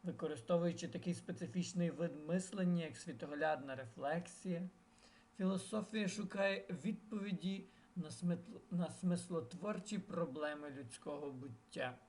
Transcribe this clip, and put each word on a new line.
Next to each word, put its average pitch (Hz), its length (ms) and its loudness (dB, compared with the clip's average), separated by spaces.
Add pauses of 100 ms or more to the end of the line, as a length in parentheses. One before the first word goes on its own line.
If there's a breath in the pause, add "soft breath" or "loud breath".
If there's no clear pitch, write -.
Використовуючи 170 840 2
такий 180 260 -2
специфічний 175 760 0
вид 151 360 -2
мислення, 180 560 4
як 151 140 -4
світоглядна 147 760 0
рефлексія, 170 920 -2 (680 loud breath)
філософія 196 680 2
шукає 196 580 2 (180)
відповіді 196 800 -2 (300 loud breath)
на 156 140 -2
смитл-, - 500 0 (120)
на 175 180 2
смислотворчі 175 1080 0
проблеми 151 720 -2
людського 143 600 -6
буття. 127 680 -6 (120)